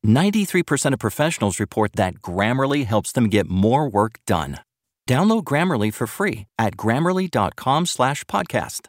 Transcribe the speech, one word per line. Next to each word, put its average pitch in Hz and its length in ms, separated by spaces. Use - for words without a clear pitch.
Ninety-three 180 600
percent 139 300
of 123 60
professionals 117 600
report 107 380
that 92 260
Grammarly 131 640
helps 104 240
them 117 180
get 98 180
more 113 400
work 107 380
done. 71 360
Download 196 360
Grammarly 143 500
for 117 140
free - 400
at 110 180
grammarly 170 540
dot 104 260
com 151 300
slash 135 380
podcast. - 640